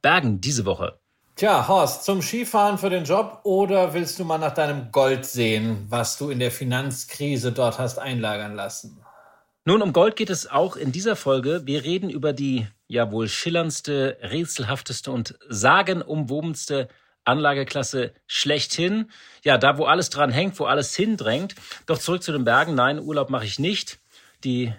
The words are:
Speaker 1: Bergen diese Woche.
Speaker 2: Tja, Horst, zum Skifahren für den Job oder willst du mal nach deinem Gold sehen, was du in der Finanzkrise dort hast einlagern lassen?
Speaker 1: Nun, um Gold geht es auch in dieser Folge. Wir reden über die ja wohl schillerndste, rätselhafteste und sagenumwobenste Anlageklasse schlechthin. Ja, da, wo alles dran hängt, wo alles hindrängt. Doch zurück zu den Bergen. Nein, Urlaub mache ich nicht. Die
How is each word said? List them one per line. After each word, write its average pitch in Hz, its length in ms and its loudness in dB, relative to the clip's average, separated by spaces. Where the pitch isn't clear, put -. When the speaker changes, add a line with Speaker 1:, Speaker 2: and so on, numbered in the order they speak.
Speaker 1:
Bergen 135 400 2
diese 120 240 -2
Woche. 92 320 -4
Speaker 2:
Tja, 180 300 4
Horst, 180 380 2
zum 196 160 0
Skifahren 208 560 2
für 196 140 -2
den 180 140 0
Job 196 380 0
oder 190 520 4
willst 170 240 -4
du 180 80 -4
mal 160 100 0
nach 156 160 0
deinem 143 400 -2
Gold 135 320 4
sehen, 110 640 0
was 117 300 -4
du 143 100 -4
in 127 120 -4
der 123 100 0
Finanzkrise 127 1040 -4
dort 120 260 0
hast 123 200 -4
einlagern 107 560 -4
lassen? 101 480 -12
Speaker 1:
Nun, 196 160 4
um 190 140 0
Gold 208 220 6
geht 214 120 -2
es 180 180 -4
auch 170 300 0
in 135 160 -2
dieser 196 240 -2
Folge. 139 480 0
Wir 139 200 -4
reden 180 260 -2
über 143 240 -2
die 127 320 -2
ja 117 240 0
wohl 110 180 -2
schillerndste, 151 920 -2
rätselhafteste 131 880 -6
und 120 280 -6
sagenumwobenste 151 1400 0
Anlageklasse 135 880 0
schlechthin. 180 840 0
Ja, 139 120 6
da, 139 220 4
wo 151 60 0
alles 151 260 4
dran 139 220 2
hängt, 180 260 0
wo 151 60 -2
alles 139 320 0
hindrängt. 185 580 0
Doch 160 120 0
zurück 180 220 -2
zu 165 120 -6
den 143 100 0
Bergen. 139 320 4
Nein, 135 240 2
Urlaub 147 320 -2
mache 120 140 -2
ich 101 160 -6
nicht. 185 400 -4
Die 123 360 -2